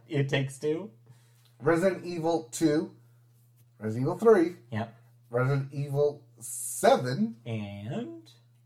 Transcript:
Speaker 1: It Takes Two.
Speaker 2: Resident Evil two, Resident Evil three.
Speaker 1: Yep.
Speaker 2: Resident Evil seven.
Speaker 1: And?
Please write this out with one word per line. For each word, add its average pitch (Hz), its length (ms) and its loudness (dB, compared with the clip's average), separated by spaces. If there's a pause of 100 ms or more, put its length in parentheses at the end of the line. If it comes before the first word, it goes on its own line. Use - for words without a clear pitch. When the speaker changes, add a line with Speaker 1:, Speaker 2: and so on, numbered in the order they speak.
Speaker 1:
It 139 220 -2
Takes 135 300 -4
Two. 160 320 -4 (680)
Speaker 2:
Resident 170 460 2
Evil 165 460 -2
two, 160 400 0 (880)
Resident 110 240 -4
Evil 175 160 -2
three. 214 360 6 (160)
Speaker 1:
Yep. 107 220 -6 (380)
Speaker 2:
Resident 135 420 0
Evil 143 480 -2 (180)
seven. 220 1080 0
Speaker 1:
And? 113 760 -8 (440)